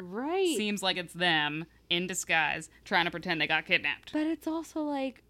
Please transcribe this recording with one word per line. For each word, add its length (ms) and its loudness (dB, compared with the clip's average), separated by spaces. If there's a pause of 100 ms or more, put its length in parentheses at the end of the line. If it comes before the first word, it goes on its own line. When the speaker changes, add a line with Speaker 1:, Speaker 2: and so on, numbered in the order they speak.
Speaker 1:
Right. 520 0
Speaker 2:
Seems 280 -2
like 140 0
it's 160 -8
them 520 2 (240)
in 160 2
disguise 640 0 (140)
trying 220 2
to 60 0
pretend 300 -2
they 60 4
got 180 2
kidnapped. 480 0
Speaker 1:
But 140 0
it's 180 -4
also 380 -4
like, 460 -6